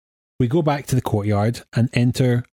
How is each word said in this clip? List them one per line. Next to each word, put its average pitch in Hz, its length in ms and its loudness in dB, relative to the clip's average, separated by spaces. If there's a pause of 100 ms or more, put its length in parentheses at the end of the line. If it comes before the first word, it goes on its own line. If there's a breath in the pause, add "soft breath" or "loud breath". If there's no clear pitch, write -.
(400)
We 127 80 2
go 156 160 0
back 143 240 -2
to 131 80 -2
the 123 60 0
courtyard 107 600 -2 (140)
and 117 180 2
enter 123 500 0 (140)